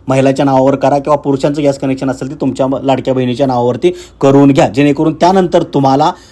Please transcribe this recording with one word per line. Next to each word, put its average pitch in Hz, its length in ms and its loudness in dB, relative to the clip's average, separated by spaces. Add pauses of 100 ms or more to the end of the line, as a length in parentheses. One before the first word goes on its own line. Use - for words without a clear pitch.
महिलाच्या 135 380 0
नावावर 131 300 2
करा 139 220 0
किंवा 147 200 0
पुरुषांचं 143 460 -2
गॅस 139 160 0
कनेक्शन 135 300 -4
असेल 131 200 -8
ते 151 120 -12
तुमच्या 131 260 -2
म-, 135 160 -4
लाडक्या 131 300 -2
बहिणीच्या 131 340 -2
नावावरती 123 440 0 (300)
करून 139 300 4
घ्या, 135 160 2
जेणेकरून 147 460 0
त्यानंतर 180 500 2
तुम्हाला 143 480 0 (200)